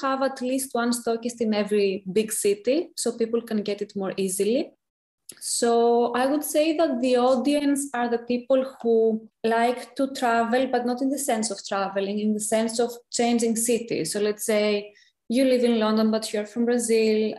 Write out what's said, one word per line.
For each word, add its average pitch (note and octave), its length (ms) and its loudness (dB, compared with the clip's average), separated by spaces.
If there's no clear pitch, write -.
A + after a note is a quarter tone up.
have C4+ 200 -2
at C4 180 -2
least C4 320 -4
one A#3+ 200 0
stockist A#3 500 -4
in G#3+ 120 0
every G3+ 600 0
big A3 180 0
city A#3+ 640 0
so A#3 220 -4
people A3+ 240 -2
can A3 200 -4
get G3+ 200 -4
it G3+ 120 -10
more F#3+ 220 -4
easily. G3 560 -2
So A#3 760 2
I B3 120 0
would D4 180 0
say D#4 340 2
that C#4 240 0
the B3 160 2
audience C#4 760 2
are A#3+ 160 -2
the A#3 80 0
people B3 480 0
who A3+ 480 2
like A#3 520 0
to C4+ 180 0
travel, A#3 540 2
but A#3+ 200 -2
not B3 160 -2
in C4+ 80 0
the C#4 80 -4
sense A3 320 -2
of G3 160 -10
traveling, G3 520 -2
in G#3+ 140 0
the G#3 60 -2
sense A3+ 400 -2
of A#3+ 120 0
changing A#3 440 0
cities. A#3 580 -2
So G#3 60 -2
let's G#3+ 240 -2
say G#3 480 0
you C4 180 2
live B3+ 180 4
in A#3 160 4
London, G#3+ 300 2
but A3 240 -2
you're G#3 140 -4
from A#3+ 180 -2
Brazil, A3 720 2